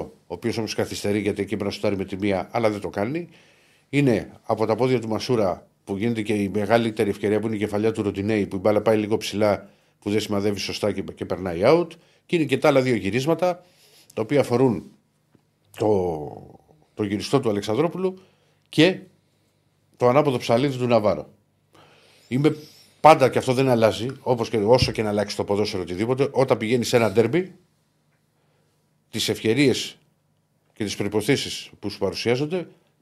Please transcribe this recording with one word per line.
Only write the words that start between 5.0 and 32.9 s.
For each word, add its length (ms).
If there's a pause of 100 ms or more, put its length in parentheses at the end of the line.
Μασούρα 600 (160)
που 140
γίνεται 240
και 120
η 160
μεγαλύτερη 600
ευκαιρία, 300
που 80
είναι 80
η 40
κεφαλιά 320
του 100
Ροντινέη, 460
που 80
η 40
μπάλα 220
πάει 160
λίγο 200
ψηλά, 520 (300)
που 100
δεν 100
σημαδεύει 400
σωστά 320
και, 100
και 240
περνάει 380
out. 240 (380)
Και 100
είναι 100
και 120
τα 100
άλλα 140
δύο 140
γυρίσματα, 680 (500)
τα 80
οποία 180
αφορούν 520 (840)
το, 500 (680)
το 100
γυριστό 360
του 100
Αλεξανδρόπουλου 680 (500)
και 300 (1000)
το 100
ανάποδο 300
ψαλίδι 400
του 100
Ναβάρο. 420 (1000)
Είμαι 280 (440)
πάντα, 300
και 80
αυτό 160
δεν 160
αλλάζει, 380 (140)
όπως 280
και, 80
όσο 340
και 120
να 60
αλλάξει 260
το 80
ποδόσφαιρο, 380
οτιδήποτε, 500
όταν 260
πηγαίνεις 300
σε 80
ένα 160
ντέρμπι, 440 (1500)
τις 200
ευκαιρίες 680 (760)
και 100
τις 120
προϋποθέσεις 720 (100)
που 100
σου 80
παρουσιάζονται, 720 (340)